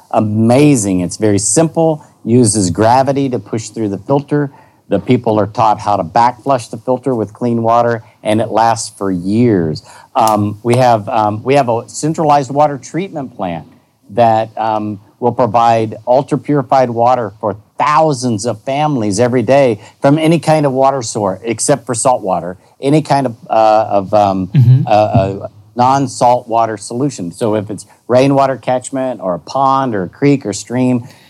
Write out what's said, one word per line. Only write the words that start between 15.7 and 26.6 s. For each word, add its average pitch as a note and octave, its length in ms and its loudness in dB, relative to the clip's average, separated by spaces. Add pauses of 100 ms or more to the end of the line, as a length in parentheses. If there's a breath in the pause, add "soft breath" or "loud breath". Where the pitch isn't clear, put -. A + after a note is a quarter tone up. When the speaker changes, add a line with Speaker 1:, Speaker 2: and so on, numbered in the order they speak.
Speaker 1:
ultra-purified C3+ 840 0
water A#2 500 0
for G#2 160 -4 (220)
thousands C3 680 0
of A2 160 -6
families C3+ 560 -2
every B2 240 2
day B2+ 360 2 (220 loud breath)
from C#3+ 160 4
any D#3+ 220 2
kind D#3 260 2
of C3+ 80 0
water C3+ 300 0
source, G2+ 400 -4
except A#2 420 -2
for C3 80 -6
salt B2+ 300 0
water, F2+ 340 -4 (220 soft breath)
any D3 240 0
kind C#3 240 0
of, A#2 100 -8 (100)
uh, A2 420 2
of, G2+ 260 -2
um, F#2+ 320 2
Speaker 2:
Mm-hmm. B2+ 400 4
Speaker 1:
uh, - 20 -4
uh, G2+ 580 0 (280)
non-salt B2 720 0
water A2+ 280 -2